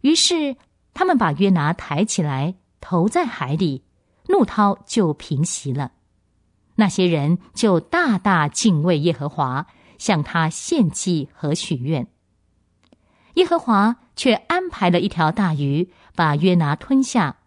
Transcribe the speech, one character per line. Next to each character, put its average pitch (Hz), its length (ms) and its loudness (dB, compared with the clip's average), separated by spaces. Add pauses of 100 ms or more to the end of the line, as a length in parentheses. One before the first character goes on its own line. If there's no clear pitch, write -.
于 294 120 4
是 311 420 0 (360)
他 370 140 0
们 349 100 2
把 190 160 2
约 185 180 2
拿 160 220 2
抬 165 320 -4
起 - 160 -4
来， 147 360 -2 (240)
投 180 280 0
在 349 160 0
海 147 300 -6
里， 160 300 -2 (440)
怒 359 140 4
涛 202 440 0
就 180 260 0
平 147 320 -4
息 - 260 -8
了。 131 220 -6 (840)
那 208 120 4
些 185 180 0
人 160 320 0 (140)
就 196 260 2
大 285 380 0
大 170 320 0
敬 160 340 2
畏 170 160 2
耶 160 140 0
和 143 160 -6
华， 139 380 -4 (320)
向 165 240 0
他 160 260 0
献 214 420 0
祭 160 440 -4
和 151 200 -4
许 - 220 -6
愿。 127 300 -4 (1300)
耶 359 100 4
和 339 140 0
华 220 380 2 (200)
却 - 160 2
安 359 380 -2
排 - 180 -2
了 175 120 2
一 196 80 -2
条 160 220 0
大 185 240 0
鱼， 147 360 -2 (240)
把 156 220 2
约 180 180 4
拿 156 200 2
吞 269 280 0
下。 196 340 -2 (100)